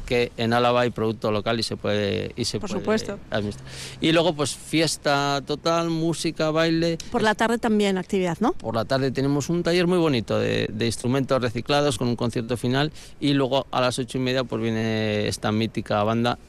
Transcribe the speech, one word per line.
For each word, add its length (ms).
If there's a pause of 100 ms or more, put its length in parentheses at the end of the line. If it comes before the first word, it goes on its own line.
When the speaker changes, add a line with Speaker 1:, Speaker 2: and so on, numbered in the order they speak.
Speaker 1:
que 300
en 160
Álava 280
hay 80
producto 420
local 280
y 40
se 120
puede, 640
y 80
se 160
Speaker 2:
Por 80
Speaker 1:
puede 120
Speaker 2:
supuesto. 380 (100)
Speaker 1:
administrar. 380 (320)
Y 140
luego, 200
pues, 220
fiesta 880
total, 440
música, 600
baile. 480 (140)
Speaker 2:
Por 100
la 140
tarde 220
también 400
actividad, 420
¿no? 140
Speaker 1:
Por 200
la 120
tarde 260
tenemos 380
un 140
taller 220
muy 120
bonito 420
de, 320
de 140
instrumentos 560
reciclados 560
con 100
un 80
concierto 400
final 380 (260)
y 140
luego 360
a 120
las 180
ocho 180
y 40
media, 240
pues, 180
viene 640
esta 240
mítica 520
banda 460